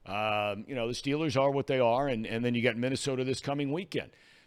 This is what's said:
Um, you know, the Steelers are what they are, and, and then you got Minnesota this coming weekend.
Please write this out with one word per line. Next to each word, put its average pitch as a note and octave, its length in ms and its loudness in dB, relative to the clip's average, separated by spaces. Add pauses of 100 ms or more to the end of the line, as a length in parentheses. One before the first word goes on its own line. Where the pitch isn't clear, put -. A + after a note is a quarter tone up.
Um, G#2 640 -2
you C#3 60 -6
know, A#2 120 -2
the A#2+ 60 -2
Steelers C#3 480 0
are C#3 100 4
what C#3 160 0
they C3 140 2
are, B2 260 4
and, A2+ 200 -2
and A2+ 180 -2
then A#2+ 100 2
you A#2 80 0
got A#2 140 4
Minnesota C3 480 -2
this C3 160 -2
coming C#3+ 320 -2
weekend. D3+ 380 -6 (360)